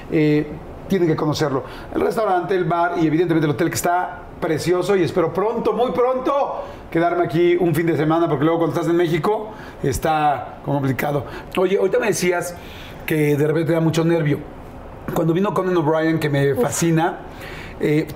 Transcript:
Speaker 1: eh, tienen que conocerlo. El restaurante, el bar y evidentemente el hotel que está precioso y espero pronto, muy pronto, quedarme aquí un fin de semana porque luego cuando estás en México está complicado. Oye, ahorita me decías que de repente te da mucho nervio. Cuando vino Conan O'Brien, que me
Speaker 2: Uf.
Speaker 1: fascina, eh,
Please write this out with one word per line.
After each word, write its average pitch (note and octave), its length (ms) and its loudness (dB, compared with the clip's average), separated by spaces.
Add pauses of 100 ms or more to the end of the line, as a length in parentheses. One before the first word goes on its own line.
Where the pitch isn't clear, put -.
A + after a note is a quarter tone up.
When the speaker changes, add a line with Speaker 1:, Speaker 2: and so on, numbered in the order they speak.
(100)
Speaker 1:
eh, D3+ 360 2 (420)
tienen F3+ 180 2
que D#3 100 2
conocerlo. D3 480 0 (300)
El - 60 0
restaurante, F#3+ 540 0
el F3+ 100 0
bar E3+ 340 0
y D#3+ 80 2
evidentemente D#3+ 380 2
el D3+ 80 2
hotel E3 160 0
que E3 80 -4
está F3+ 440 0 (200)
precioso E3+ 560 0
y F#3 60 4
espero E3 320 0
pronto, G#3+ 400 0
muy A#3+ 160 0
pronto, B3+ 720 0 (280)
quedarme E3+ 340 2
aquí F3 360 4
un E3+ 140 2
fin E3 120 0
de D#3+ 120 2
semana D#3+ 280 4
porque D3 180 0
luego E3 160 2
cuando D#3 140 0
estás D#3+ 160 0
en E3+ 60 4
México F3 540 0 (320)
está D3 840 0
complicado. C#3 600 -2 (340)
Oye, F#3 180 2
ahorita G3 220 2
me B3 80 0
decías F3 480 0 (500)
que D3+ 320 2
de D3 100 2
repente D#3 200 0
te D#3+ 80 0
da E3 60 2
mucho D#3+ 220 2
nervio. D#3+ 360 2 (760)
Cuando E3 180 2
vino F#3+ 220 2
Conan F#3 240 0
O'Brien, D#3+ 400 2
que D#3 100 -2
me C#3 240 2
Speaker 2:
Uf. F3+ 80 0
Speaker 1:
fascina, E3 600 2 (600)
eh, D3+ 360 2